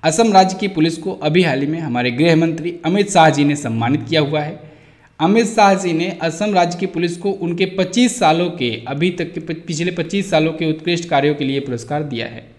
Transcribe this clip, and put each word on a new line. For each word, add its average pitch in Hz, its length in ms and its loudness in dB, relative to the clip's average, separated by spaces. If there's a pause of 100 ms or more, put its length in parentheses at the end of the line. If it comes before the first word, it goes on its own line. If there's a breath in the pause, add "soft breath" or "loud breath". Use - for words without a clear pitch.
असम 208 300 2
राज्य 185 280 6
की 202 80 -2
पुलिस 165 280 0
को - 160 -8
अभी 156 300 0
हाल 139 180 0
ही 143 60 -2
में 160 140 -4
हमारे 123 300 -2
गृह 156 260 4
मंत्री 165 480 -2
अमित 196 260 0
शाह 160 200 6
जी 143 140 2
ने 143 120 2
सम्मानित 127 520 -2
किया 160 120 2
हुआ 147 200 0
है। 156 200 -8 (600 loud breath)
अमित 208 260 4
शाह 202 280 4
जी 185 180 -2
ने 160 300 -2
असम 196 320 -2
राज्य 175 260 2
की 190 60 -2
पुलिस 170 300 -4
को 202 140 -4
उनके 175 360 -2
पच्चीस 190 520 0
सालों 165 320 2
के, 117 380 -4
अभी 147 220 0
तक 175 220 -6
के 165 80 -8
प-, 160 260 -10
पिछले 170 240 -4
पच्चीस 175 400 -4
सालों 160 220 2
के 165 140 -4
उत्कृष्ट 170 420 -4
कार्यों 147 260 2
के 147 100 -4
लिए 135 160 -2
पुरस्कार 139 420 -6
दिया 120 240 -6
है। 117 200 -14 (120)